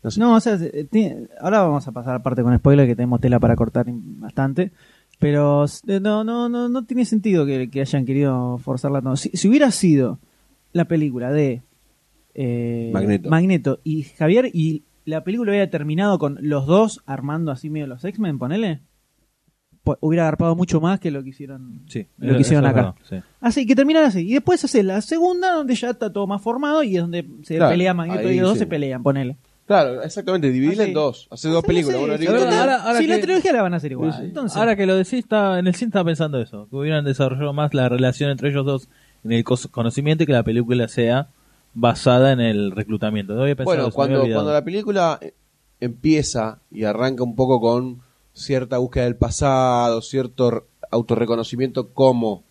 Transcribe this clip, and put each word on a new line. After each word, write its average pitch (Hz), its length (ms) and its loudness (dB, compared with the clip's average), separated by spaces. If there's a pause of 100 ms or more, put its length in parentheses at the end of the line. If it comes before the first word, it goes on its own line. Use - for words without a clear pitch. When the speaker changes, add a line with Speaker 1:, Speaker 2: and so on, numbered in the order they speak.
Speaker 1:
No 113 80 -6
sé. 117 100 -4
Speaker 2:
No, 233 160 6
o 226 40 8
sea, 214 200 0
eh, 156 300 -6
ti-, 214 240 0 (260)
ahora 202 220 2
vamos 147 260 0
a 127 40 -12
pasar 120 240 -6
aparte 123 260 -2
con 120 160 4
spoiler, 139 300 6
que 120 80 2
tenemos 123 260 0
tela 123 180 4
para 117 160 4
cortar 117 320 0
im-, 113 320 -12
bastante. 135 520 -4 (480)
Pero, 147 460 2
s-, - 200 -8
eh, 196 140 -2
no, 214 240 -2
no, 240 260 -4
no, 240 200 -4
no 240 160 -4
tiene 247 200 0
sentido 196 400 2
que, 131 240 -2
que 135 120 -4
hayan 135 240 -2
querido 127 520 0
forzarla 135 440 -4
tanto. 131 160 -2
Si, - 120 -6
si 190 180 -2
hubiera 269 220 6
sido 139 480 2 (560)
la 170 120 0
película 139 460 -2
de, 139 300 0 (720)
eh, 120 600 -4
Speaker 1:
Magneto. 190 360 0
Speaker 2:
Magneto 160 540 2
y 156 200 -4
Javier, 208 480 0
y 160 320 -2 (220)
la 156 180 -6
película 214 280 -2
hubiera 202 180 0
terminado 165 480 0
con 143 240 -2
los 143 240 -2
dos 202 400 2
armando 143 460 -6
así 135 180 -10
medio 151 160 -8
los 127 180 -14
X-Men, 185 360 -4
ponele, 165 400 -4 (1040)
pu-, 147 160 -2
hubiera 165 220 0
agarpado 165 320 0
mucho 175 260 0
más 185 180 0
que 165 120 -4
lo 139 120 -6
que 131 60 -12
hicieron, 131 580 -18
Speaker 3:
Sí, 107 200 -10 (100)
Speaker 2:
lo 135 120 -4
que - 20 6
Speaker 3:
eso 131 100 6
Speaker 2:
hicieron 143 240 4
Speaker 3:
es - 60 4
Speaker 2:
acá. 120 100 4
Speaker 3:
verdad, 92 140 -2 (120)
sí. 95 80 -10 (240)
Speaker 2:
Así 240 280 0
que 254 80 4
terminan 302 300 4
así. 185 220 0
Y 226 60 0
después 349 320 2
hace 247 160 2
la 190 200 0
segunda, 359 520 0
donde 277 220 0
ya 240 160 -4
está 220 200 -6
todo 202 140 -4
más 196 160 -4
formado 294 400 -2
y 202 140 0
es 175 80 2
donde 170 240 -6 (160)
se 156 140 -4
Speaker 1:
Claro, 156 140 4
Speaker 2:
pelea 180 220 2
Magneto 175 340 -2
Speaker 1:
ahí 180 100 2
Speaker 2:
y - 20 2
los 185 100 4
dos 214 80 2
Speaker 1:
sí. - 20 -2
Speaker 2:
se 208 80 0
pelean, 139 360 -4
ponele. 135 340 0 (300)
Speaker 1:
Claro, 135 360 2
exactamente, 170 480 -2
dividirla 156 320 0
Speaker 2:
Así. 196 60 0
Speaker 1:
en 120 60 -6
dos, - 360 -4
hacer - 200 -6
dos 165 80 2
Speaker 2:
Así, 165 80 -4
Speaker 1:
películas, 160 320 0
Speaker 2:
sí, 143 40 -2
Speaker 1:
una 151 140 -2
Speaker 2:
sí, 160 80 -2
Speaker 1:
película. 214 180 2
Speaker 2:
total, - 160 2
Speaker 3:
Ahora, 254 240 2
ahora 233 160 0
Speaker 2:
si 320 80 2
la 330 80 2
Speaker 3:
que, 208 60 2
Speaker 2:
trilogía 370 320 2
la 233 80 2
van 180 120 0
a 175 40 -2
hacer 143 160 -6
igual, 156 180 -4
Speaker 1:
Sí, - 80 -8
sí. - 60 -10
Speaker 2:
entonces. 185 320 -6
Speaker 3:
ahora 220 180 2
que 196 100 0
lo 185 120 2
decís, 185 160 -2
está, 202 460 0
en 180 80 0
el 175 80 2
cine 233 140 -4
estaba 196 160 0
pensando 151 360 -2
eso, 104 280 -12
que 127 60 -14
hubieran 147 300 -2
desarrollado 139 480 -2
más 147 200 -2
la 127 140 2
relación 127 440 0
entre 139 180 -2
ellos 139 160 -2
dos 139 240 -4 (340)
en 110 80 -4
el 117 140 2
cos-, - 240 -2
conocimiento 143 540 0
y 151 40 0
que 147 60 2
la 117 100 4
película 117 460 0
sea 123 400 0 (440)
basada 123 600 4
en 123 80 0
el 104 300 0
reclutamiento. 104 640 -4
No 123 100 -2
había 139 120 0
pensado 143 220 -2
Speaker 1:
Bueno, 131 100 0
Speaker 3:
eso, 113 100 -4
me 139 60 2
había 135 120 0
Speaker 1:
cuando, 135 80 4
Speaker 3:
olvidado. 113 200 0
Speaker 1:
cuando 151 160 0
la 120 60 -6
película, 190 560 -2
eh, - 120 -14 (460)
empieza 123 800 0 (100)
y 107 140 -8
arranca 120 400 -2
un 117 120 -4
poco 127 260 2
con 123 400 -2 (320)
cierta 127 460 -4
búsqueda 123 260 -2
del 120 100 -2
pasado, 123 840 0
cierto 123 480 -2
r-, 113 120 -4 (280)
autorreconocimiento 117 1040 -2
como 117 580 2